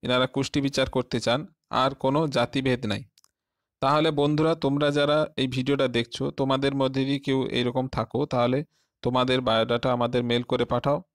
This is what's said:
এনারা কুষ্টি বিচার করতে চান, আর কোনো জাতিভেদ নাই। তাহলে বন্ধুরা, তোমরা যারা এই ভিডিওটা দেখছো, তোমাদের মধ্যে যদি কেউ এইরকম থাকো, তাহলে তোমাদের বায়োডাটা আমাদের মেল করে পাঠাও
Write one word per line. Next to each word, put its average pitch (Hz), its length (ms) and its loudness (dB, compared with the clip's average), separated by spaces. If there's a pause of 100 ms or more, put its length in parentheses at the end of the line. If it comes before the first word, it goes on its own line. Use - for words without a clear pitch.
এনারা 127 220 2
কুষ্টি 139 340 -2
বিচার 135 340 0
করতে 127 300 -2
চান, 120 140 2 (320)
আর 131 200 2 (120)
কোনো 135 240 2
জাতিভেদ 127 540 0 (100)
নাই। 104 100 -4 (800)
তাহলে 151 300 2
বন্ধুরা, 151 440 2
তোমরা 143 360 0
যারা 147 260 2 (240)
এই 131 60 0
ভিডিওটা 131 400 0
দেখছো, 117 440 -2
তোমাদের 135 440 0
মধ্যে 135 280 0
যদি 139 160 -2
কেউ 135 200 0 (180)
এইরকম 123 300 0
থাকো, - 380 -4
তাহলে 127 340 0 (440)
তোমাদের 127 380 2
বায়োডাটা 120 560 0
আমাদের 120 260 0
মেল 120 200 0
করে 123 220 0
পাঠাও 143 340 0 (160)